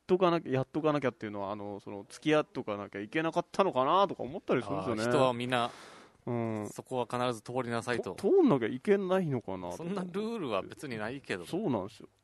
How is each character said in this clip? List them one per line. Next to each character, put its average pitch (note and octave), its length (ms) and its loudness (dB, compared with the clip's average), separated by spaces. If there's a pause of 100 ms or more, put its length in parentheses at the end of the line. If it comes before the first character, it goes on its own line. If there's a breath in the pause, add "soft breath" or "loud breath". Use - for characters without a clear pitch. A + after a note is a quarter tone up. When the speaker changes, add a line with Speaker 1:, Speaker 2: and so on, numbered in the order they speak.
Speaker 1:
と F#3 100 6
か F3+ 140 6
な E3+ 80 2
き - 80 -6
ゃ、 - 20 -4
や B2+ 120 2
っ C3 40 -4
と D#3 160 -4
か D3+ 100 4
な D3 80 0
き C3 60 0
ゃ B2 40 2
っ - 20 0
て - 120 -12
い A2 40 -6
う G2+ 40 -6
の G#2 100 -6
は、 G2 100 -4
あ - 20 -6
の、 G2+ 240 -8
そ - 100 -16
の、 G2+ 200 -10
付 - 220 -4
き D3+ 40 6
合 D3+ 60 6
っ D3 120 -2
と B2+ 120 -6
か G#2 120 -2
な G2+ 140 -8
き - 60 -10
ゃ G2+ 40 -4
い G#2+ 80 -6
け D#3+ 140 -2
な D#3+ 80 0
か E3+ 100 0
っ - 120 -4
た G3+ 100 2
の F#3 100 2
か B2+ 120 2
な F#3 240 4
と C#3+ 80 -8
か - 80 -6
思 D3 160 -8
っ - 20 -12
た G3 140 2
り B2 80 0
す G2+ 40 -8
る G2 60 -4
ん G2 40 -2
で F#2+ 80 -4
す - 20 0
よ A2+ 80 0
ね。 A2 80 -2
Speaker 2:
あ - 20 0
ー、 - 20 2
人 B2 140 4
は C3 100 6
み A#2+ 140 -4
ん B2 40 -4
な、 A#2+ 200 2 (560 loud breath)
Speaker 1:
う B2+ 60 -2
ん。 A2 360 -2
Speaker 2:
そ A2 140 -12
こ C3 140 -8
は A#2+ 120 0
必 B2 240 -2
ず A2 80 -8
通 - 120 -10 (100)
り A#2+ 80 -6
な A#2 100 -2
さ A#2+ 140 -2
い A#2 60 0
と。 F#2+ 160 -6
Speaker 1:
と-、 G3 120 0
通 F#4+ 140 8
ん D4 60 8
な D3 100 6
き A2+ 60 2
ゃ - 20 4
い B2+ 140 -4
け G3+ 180 4
な F#3+ 220 2
い F#3 60 0
の C3+ 140 0
か - 120 -6
な F2+ 180 -6
と - 0 -
か。 F2 60 -6
Speaker 2:
そ D#3+ 80 -10
ん F3 100 -6
な F#3+ 80 -4
ル F#3 60 -8
ー G#3+ 320 -6
ル D3 80 -4
は G2 140 0
別 - 260 -12
に A#2 100 -6
な G#2+ 120 -4
い C#3 100 -8
け A#2 160 -4
ど。 F2 80 -8
Speaker 1:
そ D3 140 -6
う G#3 120 0
な A2+ 140 2
ん - 20 -6
で - 80 -16
す - 60 -20
よ。 - 80 -18 (160)